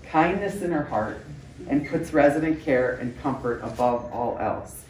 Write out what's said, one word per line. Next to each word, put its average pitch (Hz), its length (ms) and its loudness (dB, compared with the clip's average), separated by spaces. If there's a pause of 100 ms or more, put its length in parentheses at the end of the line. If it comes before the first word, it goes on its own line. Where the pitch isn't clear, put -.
kindness 190 580 2
in 175 100 -2
her 151 120 0
heart, 110 400 -2 (460)
and 147 180 2
puts 170 240 -2
resident 156 520 4
care 127 320 4
and 123 260 -6
comfort 123 420 -2
above 120 480 0
all - 280 -2
else. - 500 -6